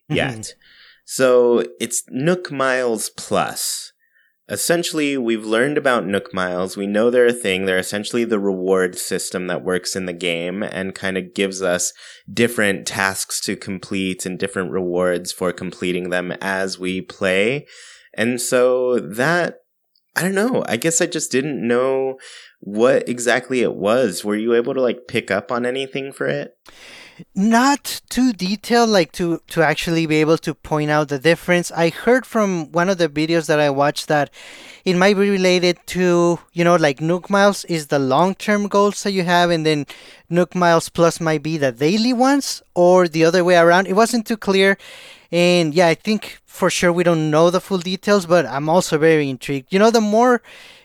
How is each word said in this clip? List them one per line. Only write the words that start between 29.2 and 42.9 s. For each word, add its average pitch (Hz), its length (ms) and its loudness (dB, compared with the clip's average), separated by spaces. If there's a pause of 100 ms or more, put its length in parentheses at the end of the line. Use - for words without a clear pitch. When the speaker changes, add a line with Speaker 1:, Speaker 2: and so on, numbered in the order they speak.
Speaker 1:
to 165 140 0
actually 165 440 0
be 156 100 2
able 156 220 4
to 151 160 -6
point 151 360 -4
out 151 180 2
the 143 100 -4
difference. 170 520 0
I 170 200 0
heard 247 340 0
from 190 480 -2
one 170 160 0
of 196 100 0
the 165 120 2
videos 156 360 0
that 151 140 2
I 147 80 2
watched 143 400 0
that 147 220 0 (560)
it 180 100 2
might 190 200 4
be 202 120 2
related 180 500 2 (100)
to, 175 500 2 (160)
you 170 100 0
know, 175 120 6
like, 147 260 2
Nook 165 260 -2
Miles 196 380 2
is 160 220 -4
the 147 100 0
long-term 185 720 0
goals 202 340 0
that 202 100 -4
you 190 120 -2
have, 175 260 4
and 160 160 0
then 151 200 0 (440)
Nook 170 240 0
Miles 170 340 2
Plus 170 320 0
might 156 220 -2
be 156 160 -4
the 135 140 0
daily 208 420 0
ones, 262 480 0 (120)
or 180 320 6